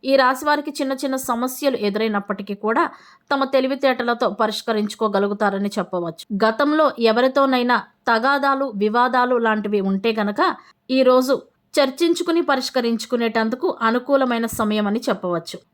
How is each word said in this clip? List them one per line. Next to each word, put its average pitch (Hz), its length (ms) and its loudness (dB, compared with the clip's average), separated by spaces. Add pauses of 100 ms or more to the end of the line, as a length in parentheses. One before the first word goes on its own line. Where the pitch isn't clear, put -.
ఈ 269 120 4
రాశి 262 280 0
వారికి 294 300 0
చిన్న 269 240 -2
చిన్న 262 160 -2 (100)
సమస్యలు 254 500 -2 (100)
ఎదురైనప్పటికీ 202 760 -4
కూడా 247 200 2 (480)
తమ 269 200 0
తెలివితేటలతో 262 760 0 (120)
పరిష్కరించుకోగలుగుతారని 208 1400 -2
చెప్పవచ్చు. 175 480 -6 (200)
గతంలో 285 420 2 (240)
ఎవరితోనైనా 254 680 2 (320)
తగాదాలు, 269 580 2 (160)
వివాదాలు 247 540 2 (100)
లాంటివి 214 340 0 (100)
ఉంటే 196 280 0
గనక 208 220 -2 (560)
ఈ 269 40 4 (100)
రోజు 254 240 4 (420)
చర్చించుకుని 339 720 0
పరిష్కరించుకునేటందుకు 233 1160 -2 (200)
అనుకూలమైన 247 580 0 (140)
సమయం 214 300 0
అని 214 180 0
చెప్పవచ్చు. 175 500 -4 (160)